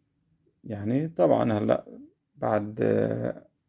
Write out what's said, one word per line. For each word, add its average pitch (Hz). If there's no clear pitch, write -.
يعني 113
طبعًا 123
هلأ 110
بعد، 110
آه، 110